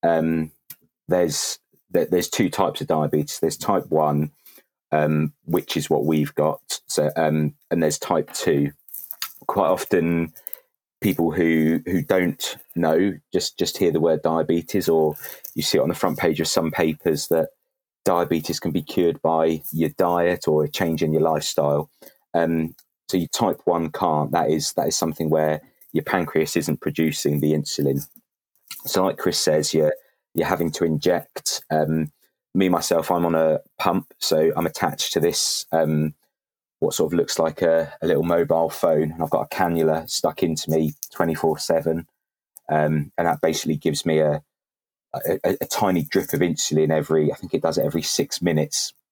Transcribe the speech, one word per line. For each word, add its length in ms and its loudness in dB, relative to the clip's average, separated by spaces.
Um, 480 0
there's, 520 0
there, 160 0
there's 200 0
two 220 0
types 320 -2
of 60 -8
diabetes. 520 0
There's 160 0
type 320 -2
one, 440 2
um, 400 2
which 320 -2
is 120 -6
what 140 2
we've 320 0
got. 540 -2
So, 260 0
um, 400 0
and 100 0
there's 180 0
type 340 -2
two. 400 0
Quite 220 0
often, 640 0
people 300 0
who, 540 2
who 160 -2
don't 540 0
know 360 2
just, 260 -4
just 180 -2
hear 140 2
the 80 0
word 220 2
diabetes, 680 0
or 280 4
you 80 -6
see 160 0
it 40 4
on 80 2
the 40 0
front 240 -2
page 220 0
of 80 0
some 240 0
papers 560 0
that 220 0
diabetes 540 0
can 120 -4
be 100 -2
cured 400 0
by 400 2
your 160 2
diet 580 0
or 160 4
a 60 -2
change 340 -2
in 80 0
your 100 2
lifestyle. 680 0
Um, 400 0
so 80 0
your 100 0
type 380 -2
one 260 0
can't. 400 0
That 180 2
is, 240 0
that 140 -2
is 80 -2
something 340 -2
where 320 2
your 140 -2
pancreas 500 0
isn't 240 -2
producing 640 -2
the 100 2
insulin. 560 -2
So 180 0
like 140 0
Chris 200 -2
says, 360 0
you're, 200 2
you're 140 -2
having 240 -2
to 140 -2
inject. 840 -2
Um, 440 0
me, 140 4
myself, 420 0
I'm 140 2
on 100 2
a 240 2
pump, 420 -2
so 360 2
I'm 100 0
attached 480 -4
to 60 2
this, 540 -2
um, 400 2
what 140 0
sort 200 0
of 40 2
looks 220 0
like 220 0
a, 400 2
a 60 -2
little 160 2
mobile 460 2
phone, 420 0
and 120 -4
I've 60 -4
got 160 0
a 100 -12
cannula 540 0
stuck 340 -2
into 260 -4
me 240 2
twenty-four 460 0
seven, 480 -2
um, 480 0
and 80 0
that 140 0
basically 380 0
gives 280 -2
me 140 2
a, 240 0
a, 320 -2
a, 160 2
a 40 -4
tiny 380 0
drip 300 -2
of 80 0
insulin 500 0
every, 400 2
I 40 -4
think 180 -12
it 80 0
does 160 0
it 80 0
every 160 -2
six 400 -4
minutes. 520 0